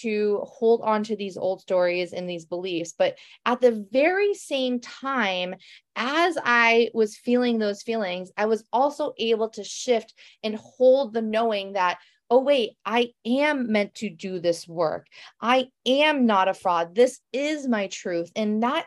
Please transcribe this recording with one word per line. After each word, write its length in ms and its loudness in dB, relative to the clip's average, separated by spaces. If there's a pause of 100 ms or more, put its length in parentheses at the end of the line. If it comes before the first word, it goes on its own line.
to 420 -2
hold 380 0
on 220 0
to 120 -6
these 220 -10
old 240 -4
stories 500 0
and 160 -8
these 160 -8
beliefs. 520 -6
But 200 0 (300)
at 160 -2
the 280 2
very 440 2
same 460 -4
time, 760 -4 (420)
as 480 0
I 480 4
was 240 -2
feeling 420 0
those 240 -2
feelings, 540 -6
I 100 0
was 240 0
also 480 0
able 320 0
to 140 -12
shift 480 -2 (300)
and 140 -6
hold 580 2
the 80 -2
knowing 500 -2
that, 260 0 (320)
"Oh, 100 6
wait, 440 2
I 300 -2 (100)
am 480 0
meant 240 0
to 140 -8
do 280 -8
this 300 -2
work. 380 -2 (340)
I 300 0 (160)
am 400 2
not 220 4
a 40 -2
fraud. 420 -2
This 260 2 (120)
is 340 -4
my 200 0
truth." 500 -6
And 260 -2
that 240 -2